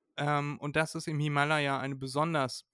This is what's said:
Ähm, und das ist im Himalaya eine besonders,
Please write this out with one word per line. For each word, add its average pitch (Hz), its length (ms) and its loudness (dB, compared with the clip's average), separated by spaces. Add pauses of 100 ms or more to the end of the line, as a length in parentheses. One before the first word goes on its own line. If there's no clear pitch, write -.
(180)
Ähm, 147 420 0
und 143 180 -4
das 156 180 2
ist 160 140 -8
im 156 120 -2
Himalaya 147 600 2
eine 135 160 -4
besonders, 135 760 0